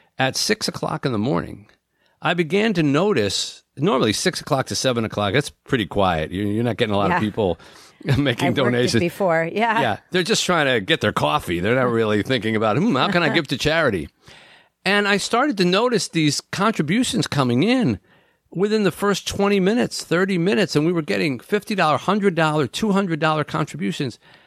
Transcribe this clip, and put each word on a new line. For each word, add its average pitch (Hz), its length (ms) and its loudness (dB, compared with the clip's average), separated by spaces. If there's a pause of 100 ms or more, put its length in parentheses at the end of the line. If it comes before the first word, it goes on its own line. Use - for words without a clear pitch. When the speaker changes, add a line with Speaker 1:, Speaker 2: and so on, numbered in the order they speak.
(180)
Speaker 1:
at 131 180 0
six - 320 -2
o'clock - 380 -6
in 135 60 -2
the 107 80 -2
morning, 127 500 -4 (560)
I 165 100 0
began 190 400 0
to 170 80 2
notice, 143 800 0 (120)
normally 165 380 2
six - 260 -2
o'clock 131 280 -2
to 101 80 -6
seven 120 280 0
o'clock, 104 300 -2
that's 147 160 0
pretty - 360 -4
quiet. 82 460 0
You're, 101 160 -2
you're 110 160 -2
not 113 140 -2
getting 107 180 0
a - 20 2
lot 98 100 2
of 175 100 0
Speaker 2:
Yeah. - 20 -2
Speaker 1:
people 98 400 -2 (220)
<laughs> - 240 -20
making 143 200 0
Speaker 2:
I've 127 140 0
worked - 20 -6
it 135 140 0
Speaker 1:
donations. 123 460 2
Speaker 2:
before, 170 500 0
yeah. 220 300 0
Speaker 1:
Yeah, 107 160 0 (140)
they're 180 120 0
just 208 220 -2
trying 160 220 2
to 123 120 2
get 143 220 0
their 104 100 2
coffee. 143 480 -2
They're 107 160 0
not 123 160 0
really 107 320 2
thinking 110 320 -2
about, 107 220 2
"Hmm, 190 180 0
how 156 140 0
can 175 140 2
I 147 60 2
give 160 180 0
to 135 100 -4
charity?" 147 500 0 (760)
And 202 200 2
I 202 120 2
started 240 400 0
to 180 80 2
notice 208 420 2
these 156 320 0
contributions 190 880 0
coming 127 360 2
in 214 360 2 (500)
within 208 340 0
the 180 80 2
first - 360 -2
twenty 202 320 2
minutes, 214 460 0
thirty 185 320 0
minutes, 185 400 0
and 151 80 2
we 180 80 2
were 165 80 -2
getting 160 400 -2
fifty 208 340 -4
dollar, 156 220 2
hundred 196 380 0
dollar, 156 320 2
two 214 260 0
hundred 180 260 0
dollar 156 240 0
contributions. 156 720 -4 (300)